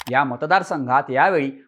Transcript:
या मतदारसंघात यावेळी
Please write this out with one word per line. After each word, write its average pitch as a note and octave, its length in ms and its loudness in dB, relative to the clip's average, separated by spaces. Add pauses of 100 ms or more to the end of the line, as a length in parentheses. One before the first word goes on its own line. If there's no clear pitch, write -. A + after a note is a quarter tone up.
(120)
या C#3 120 2
मतदारसंघात C#3+ 840 0
यावेळी C#3+ 420 2 (160)